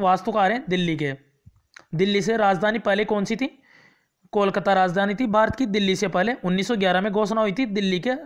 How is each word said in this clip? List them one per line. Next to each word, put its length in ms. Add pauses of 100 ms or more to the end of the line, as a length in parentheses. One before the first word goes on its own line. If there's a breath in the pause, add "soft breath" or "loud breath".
वास्तुकार 520
हैं 160
दिल्ली 280
के। 160 (800)
दिल्ली 280
से 140
राजधानी 440
पहले 260
कौन 180
सी 120
थी? 120 (840 soft breath)
कोलकाता 420
राजधानी 400
थी 140
भारत 280
की 120
दिल्ली 280
से 120
पहले, 260
उन्नीस 340
सौ 80
ग्यारह 240
में 120
घोषणा 280
हुई 120
थी 160
दिल्ली 320
के 120 (120)